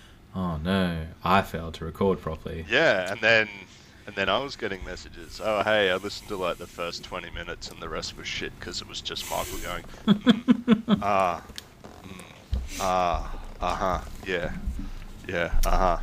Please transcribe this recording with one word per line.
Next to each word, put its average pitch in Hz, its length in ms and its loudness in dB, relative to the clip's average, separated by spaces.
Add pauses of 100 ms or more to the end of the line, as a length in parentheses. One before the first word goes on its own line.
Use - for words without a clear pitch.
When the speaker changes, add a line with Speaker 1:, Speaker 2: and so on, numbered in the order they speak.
(360)
Speaker 1:
"Oh 87 220 -2
no, 85 500 0 (160)
I 92 180 6
failed 80 340 -4
to 85 100 -8
record 90 360 0
properly." 80 480 -8
Speaker 2:
Yeah, 110 420 4
and 113 100 -6
then, 110 260 6 (600)
and 104 80 -12
then 98 140 2
I 104 100 6
was 135 160 -6
getting 98 280 -6
messages, 82 600 -12
"Oh, 107 200 2
hey, 107 280 6
I 104 60 4
listened 101 320 -6
to, 104 80 -6
like, 90 200 -2
the 85 100 -10
first 85 360 -8
twenty 87 280 -8
minutes 85 380 -10
and 82 100 -16
the 85 100 -8
rest 85 280 -6
was 80 100 -10
shit - 320 -6
'cause 90 220 -8
it - 80 -12
was 85 120 -10
just - 280 -8
Michael 85 300 -4
going, 85 240 -6 (220)
'Mm, 220 960 4
Speaker 1:
<laughs> - 20 -6
Speaker 2:
ah, 95 400 4 (640)
mm, 92 60 -16 (680)
ah, 90 560 2 (260)
uh-huh, 90 400 0 (260)
yeah, 90 260 0 (720)
yeah, 85 380 2
uh-huh.'" 90 380 6